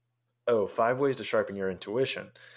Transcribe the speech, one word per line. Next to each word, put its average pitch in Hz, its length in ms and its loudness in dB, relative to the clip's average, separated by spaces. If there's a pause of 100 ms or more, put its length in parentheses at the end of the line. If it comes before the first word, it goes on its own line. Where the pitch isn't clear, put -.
(480)
oh, 110 200 4
five 120 320 2
ways 139 180 0
to 110 60 -6
sharpen 101 320 0
your 98 140 -2
intuition. 101 640 -4 (260)